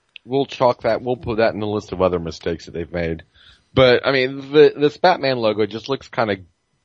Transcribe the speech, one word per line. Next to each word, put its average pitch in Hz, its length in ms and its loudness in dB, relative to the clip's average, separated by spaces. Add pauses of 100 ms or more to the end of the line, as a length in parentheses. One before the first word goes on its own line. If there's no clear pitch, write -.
(240)
we'll 131 220 -2
chalk - 380 0
that, 110 180 -2
we'll 123 160 -4
put 117 220 -8
that 110 140 2
in 92 60 -10
the 107 80 -6
list 104 240 -6
of 92 100 -4
other 90 180 2
mistakes 82 460 -8
that - 60 -20
they've 82 200 -10
made. 82 320 -6 (500)
But, 123 340 4
I 131 60 2
mean, 135 380 -4
the, 147 260 6
this 147 200 0
Batman 139 420 0
logo 107 260 0
just 110 240 -8
looks 135 180 -8
kinda 107 300 -2 (480)